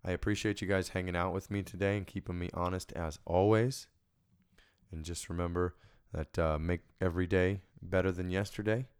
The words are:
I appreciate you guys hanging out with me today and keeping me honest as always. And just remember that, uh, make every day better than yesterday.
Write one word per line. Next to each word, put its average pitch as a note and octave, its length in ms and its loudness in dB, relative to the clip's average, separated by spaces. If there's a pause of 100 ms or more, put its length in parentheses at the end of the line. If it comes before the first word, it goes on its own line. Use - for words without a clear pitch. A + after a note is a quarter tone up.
I F#2 80 -4
appreciate G#2 500 -2
you F#2+ 60 -4
guys F#2+ 220 0
hanging F#2 260 -4
out F2 180 0
with F#2+ 180 -6
me G2+ 120 -2
today G2 340 0
and F#2+ 100 -4
keeping F2+ 320 -6
me F2 140 -2
honest F2+ 400 -2
as D#2+ 320 -4
always. A2 640 4 (1040)
And D#2+ 120 -8
just E2 260 -8
remember F2 460 0 (360)
that, - 280 -4
uh, D#2 180 4
make E2+ 240 0 (200)
every F2+ 260 2
day F#2 340 2 (200)
better F#2 300 2
than F2+ 180 -4
yesterday. G#2 580 -2 (120)